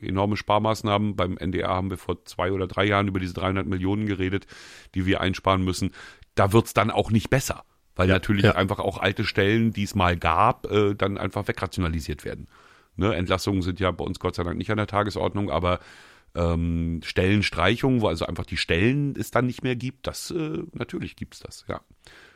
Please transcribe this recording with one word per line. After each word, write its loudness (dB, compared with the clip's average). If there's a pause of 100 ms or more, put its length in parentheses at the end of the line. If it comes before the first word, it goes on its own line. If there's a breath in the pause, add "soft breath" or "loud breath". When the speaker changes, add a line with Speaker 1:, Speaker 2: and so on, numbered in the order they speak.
Speaker 1:
enorme 0
Sparmaßnahmen. 0
Beim -2
N -4
D 0
R -2
haben 0
wir -6
vor -6
zwei -2
oder -2
drei 0
Jahren 2
über 0
diese -4
dreihundert 0
Millionen 0
geredet, -2 (480 loud breath)
die 0
wir 2
einsparen 0
müssen. -2 (440 loud breath)
Da 4
wird's 4
dann 2
auch 0
nicht 2
besser, -2 (300)
weil 2
Speaker 2:
Ja, 6
Speaker 1:
natürlich 2
Speaker 2:
ja. 6
Speaker 1:
einfach 0
auch -2
alte 0
Stellen, 2
die -2
es -6
mal 4
gab, 2
äh, 4
dann -2
einfach -4
wegrationalisiert -4
werden. -10 (480 soft breath)
Ne? 2
Entlassungen 0
sind -4
ja 2
bei -4
uns -6
Gott -4
sei -4
Dank -4
nicht -4
an 0
der 0
Tagesordnung, -2
aber, 0 (560 loud breath)
ähm, 0
Stellenstreichungen, 2
wo 4
also -2
einfach -6
die -8
Stellen 2
es -8
dann 2
nicht -4
mehr -2
gibt, -8
das, -8
äh, -4
natürlich -8
gibt's -14
das, -18
ja. -6 (560 loud breath)